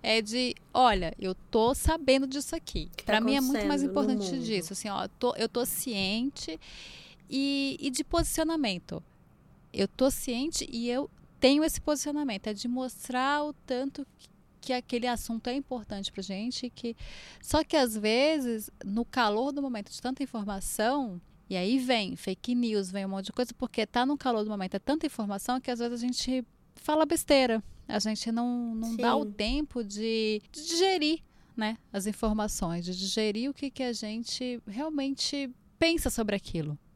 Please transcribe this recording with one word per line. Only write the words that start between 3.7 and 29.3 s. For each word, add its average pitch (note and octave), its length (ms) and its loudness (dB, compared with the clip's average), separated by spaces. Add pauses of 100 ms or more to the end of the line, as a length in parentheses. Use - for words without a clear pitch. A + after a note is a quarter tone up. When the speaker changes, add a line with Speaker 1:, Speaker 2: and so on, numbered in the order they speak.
Speaker 2:
acontecendo C#4 40 0
no C4+ 40 0
Speaker 1:
importante B3 460 2
Speaker 2:
mundo. B3 80 -4
Speaker 1:
disso, G3 300 -2
assim, G#3+ 160 -8
ó, G3 180 -4 (100)
tô, A#3+ 180 2
eu A3 120 0
tô B3 160 -2
ciente A#3 960 -2 (680)
e, C#4 520 0
e C#4+ 100 -2
de B3+ 140 -4
posicionamento. D#4+ 960 0 (720)
Eu F#3+ 160 2
tô C4 220 4
ciente C4 600 -4
e A#3 200 -4
eu C4 200 -2 (300)
tenho C#4+ 240 8
esse - 160 0
posicionamento, D4 680 -2
é G#3+ 60 -4
de A3+ 140 -6
mostrar B3+ 760 -2
o D4+ 80 -4 (140)
tanto C4+ 400 -4 (120)
que, - 100 -20 (320)
que - 120 -4
aquele B3 340 -2
assunto A3+ 420 -4
é B3 60 -2
importante G#3+ 580 -6
pra F#3+ 100 -8
gente, G#3+ 480 -6
que, A#3 260 -8 (460)
só D#4 220 2
que - 120 0
às B3 200 4
vezes, A#3 760 2 (140)
no G#3 200 0
calor A#3 480 2
do C#4+ 80 -4
momento A#3+ 320 -4
de - 80 -12
tanta C4 220 -4
informação, G#3+ 1000 -2 (300)
e F#3+ 60 -2
aí G3+ 220 4
vem A#3+ 380 2
fake - 380 -4
news, G#3+ 360 0
vem G3 140 -4
um G3 60 -4
monte G3 160 -6
de - 60 -10
coisa, B3 260 -2
porque A#3+ 260 -2
tá B3 220 0
no C#4+ 100 2
calor A#3 260 2
do G#3+ 60 -2
momento, G3 280 -4
é - 20 0
tanta D4+ 260 0
informação A#3 560 -2
que B3+ 100 -6
às A#3 100 -2
vezes A#3+ 120 -2
a A#3+ 140 -4
gente B3+ 360 0 (340)
fala D#4 280 4
besteira, C4+ 580 4 (240)
a G#3+ 120 0
gente A3 340 -2
não, A#3+ 420 -2
não A3+ 220 -4
dá A#3+ 180 2
o D4 100 2
Speaker 2:
Sim. G#3 80 -6